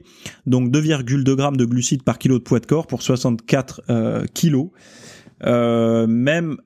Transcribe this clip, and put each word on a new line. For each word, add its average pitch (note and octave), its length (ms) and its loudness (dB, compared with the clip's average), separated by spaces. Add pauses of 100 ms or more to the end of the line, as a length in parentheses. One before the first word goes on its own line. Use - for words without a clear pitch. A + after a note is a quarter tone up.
(460)
Donc B2+ 240 2
deux C#3+ 100 2
virgule C#3 440 -2
deux C3+ 120 2
grammes C#3 220 0
de B2 80 2
glucides B2 380 -2
par A#2+ 160 -2
kilo C3 180 2
de A#2 60 -2
poids A#2+ 160 0
de - 80 -18
corps D#3 180 0
pour - 160 -8
soixante-quatre, B2+ 880 -2
euh, A2+ 360 -2 (100)
kilos. D#3 340 0 (760)
Euh, A#2 640 2
même C#3+ 580 0